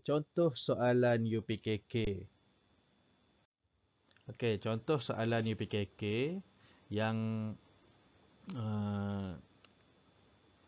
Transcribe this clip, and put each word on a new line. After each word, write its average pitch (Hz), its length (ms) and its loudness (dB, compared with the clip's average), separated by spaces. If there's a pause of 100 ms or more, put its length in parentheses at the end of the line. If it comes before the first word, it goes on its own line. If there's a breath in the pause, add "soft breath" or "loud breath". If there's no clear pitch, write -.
contoh 151 480 2
soalan 120 800 4
U 110 80 0
P 107 160 -2
K 107 240 -2
K. - 140 -6 (2250)
Okey, 113 320 0
contoh 117 400 0
soalan 113 480 0
U 107 80 0
P 110 80 -4
K 110 100 -4 (220)
K - 60 -8 (920 soft breath)
yang, 110 240 0 (1400)
ah, 104 800 -2 (1300)